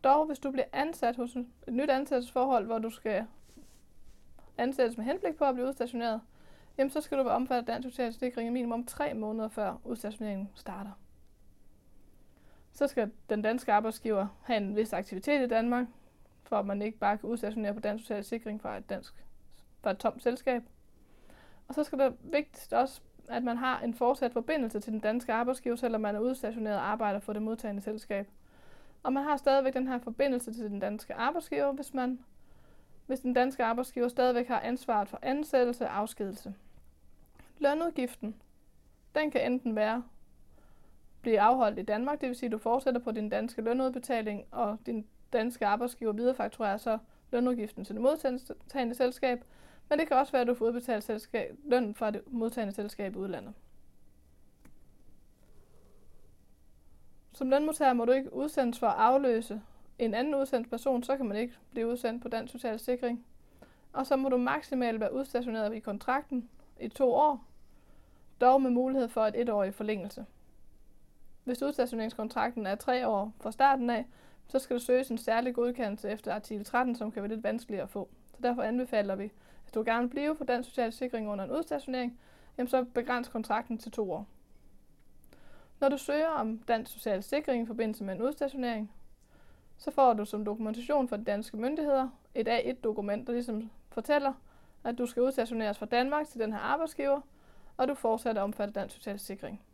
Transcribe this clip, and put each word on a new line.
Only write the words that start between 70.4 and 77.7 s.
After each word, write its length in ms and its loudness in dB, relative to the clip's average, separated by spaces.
Hvis 180 -2
udstationeringskontrakten 1040 -2
er 100 0
tre 320 0
år 340 0
fra 100 -6
starten 380 6
af, 160 0
så 100 2
skal 140 -2
der 80 0
søges 300 4
en 60 -2
særlig 380 0
godkendelse 540 -2
efter 260 -4
artikel 300 -6
tretten, 300 2
som 160 -4
kan 120 -6
være 60 -4
lidt 140 -6
vanskeligere 400 -2